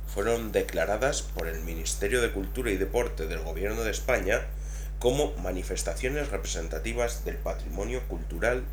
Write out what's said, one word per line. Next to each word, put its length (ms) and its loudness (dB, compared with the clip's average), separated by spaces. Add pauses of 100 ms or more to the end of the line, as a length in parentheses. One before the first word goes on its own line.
fueron 440 2
declaradas 680 2
por 260 -4
el 140 -2
Ministerio 580 0
de 120 4
Cultura 400 0
y 60 2
Deporte 500 0
del 140 -2
Gobierno 420 -2
de 80 0
España 500 2 (560)
como 400 4
manifestaciones 920 -2
representativas 960 -2
del 100 -2
patrimonio 720 -2
cultural 640 0